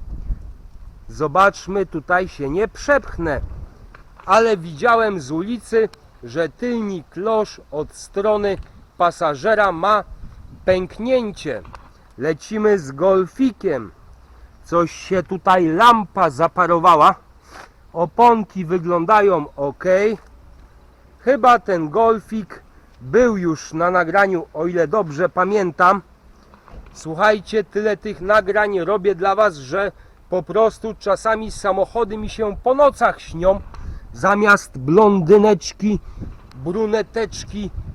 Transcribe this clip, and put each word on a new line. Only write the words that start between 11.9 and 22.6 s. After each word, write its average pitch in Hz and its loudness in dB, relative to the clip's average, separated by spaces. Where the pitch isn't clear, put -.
Lecimy 202 0
z 135 -10
Golfikiem. 185 0
Coś 170 0
się 185 -4
tutaj 185 0
lampa 196 2
zaparowała. 170 4
Oponki 190 2
wyglądają 175 2
ok. 139 -6
Chyba 240 4
ten 165 -2
Golfik 220 -2